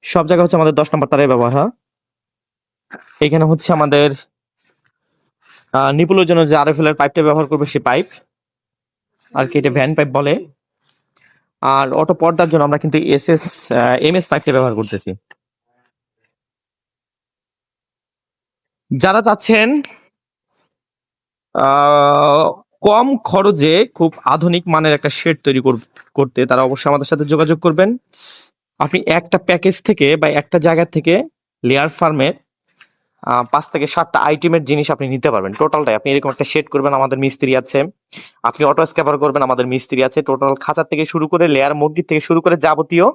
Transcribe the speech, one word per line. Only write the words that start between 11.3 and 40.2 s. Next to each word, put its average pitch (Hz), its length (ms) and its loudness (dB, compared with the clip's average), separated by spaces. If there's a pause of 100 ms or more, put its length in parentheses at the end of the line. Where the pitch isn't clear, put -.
আর 135 320 0
অটো 156 220 2
পর্দার 170 340 0
জন্য 156 160 2
আমরা 147 140 0
কিন্তু 151 200 -2
এসএস, 156 720 -2
আহ, 120 240 0
এমএস 170 320 -2
পাইপটা 147 240 -2
ব্যবহার 127 220 0
করতেছি। 104 400 -6 (3750)
যারা 190 260 2
চাচ্ছেন, 226 600 2 (1700)
আহ, 143 1080 2 (180)
কম 240 360 2
খরচে 180 800 2
খুব 165 200 0 (100)
আধুনিক 170 440 0
মানের 156 240 2
একটা 147 160 -2
শেড 156 340 -2
তৈরি 135 180 0
কর-, 120 400 -2 (140)
করতে, 127 320 0
তারা 127 160 2
অবশ্যই 135 280 -2
আমাদের 143 160 0
সাথে 151 180 -2
যোগাযোগ 156 360 0
করবেন। 180 360 2 (840)
আপনি 143 280 -2
একটা 170 320 0
প্যাকেজ 180 440 0
থেকে 156 340 2
বা 156 120 0
একটা 147 300 -2
জায়গা 165 260 2
থেকে 165 400 0 (400)
লেয়ার 135 240 0
ফার্মের, 156 460 -2 (880)
আহ, 123 240 -2
পাঁচ - 240 -4
থেকে 147 160 -4
সাতটা - 320 -2
আইটেমের 156 460 0
জিনিস 147 260 -2
আপনি 135 180 -4
নিতে 131 220 -2
পারবেন। 98 220 -4
টোটালটাই 151 420 -2
আপনি 135 180 -2
এরকম 139 180 -2
একটা 135 140 -6
শেড 156 240 -2
করবেন, 139 260 -2
আমাদের 135 240 -2
মিস্ত্রি 135 380 -2
আছে। 135 280 -2 (580)
আপনি 120 220 -2
অটো 151 220 2
স্ক্যাপার 147 320 -2
করবেন, 143 240 0
আমাদের 127 240 -2
মিস্ত্রি 127 380 -2
আছে। 135 180 -2